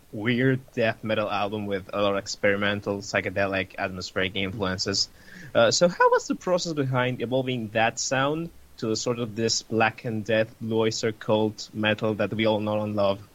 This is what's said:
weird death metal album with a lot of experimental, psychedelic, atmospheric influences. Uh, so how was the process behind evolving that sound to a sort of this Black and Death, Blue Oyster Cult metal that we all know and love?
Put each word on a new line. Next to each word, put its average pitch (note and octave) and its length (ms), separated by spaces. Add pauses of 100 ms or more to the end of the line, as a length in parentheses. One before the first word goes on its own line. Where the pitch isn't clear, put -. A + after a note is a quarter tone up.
(120)
weird B2 480 (140)
death A2 300
metal G#2+ 260
album G#2 380
with G2 260
a G2+ 80
lot G2+ 100
of G2 60
experimental, G2+ 840
psychedelic, G2 800
atmospheric F#2+ 580
influences. G2 720 (460)
Uh, A2+ 180
so - 160
how A#4+ 240
was A#4+ 160
the - 80
process F3 380
behind C3 480
evolving B2 480
that A2+ 300
sound D3+ 500 (280)
to A2 140
a A2 40
sort A#2 240
of A2 180
this A2+ 260
Black A2 400
and A2 220
Death, A2 340
Blue A2 220
Oyster A2 320
Cult G#2+ 600
metal G#2+ 420
that G2+ 180
we A2 120
all G#2+ 140
know G#2+ 220
and G#2+ 140
love? G2 240 (160)